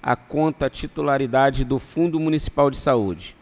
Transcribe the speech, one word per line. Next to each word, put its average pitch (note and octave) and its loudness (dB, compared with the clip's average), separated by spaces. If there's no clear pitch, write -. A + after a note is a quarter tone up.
à B2 0
conta C#3+ -2
titularidade C3+ 0
do B2+ -2
Fundo D#3+ -2
Municipal D3+ 2
de C3 -10
Saúde. G#2 -2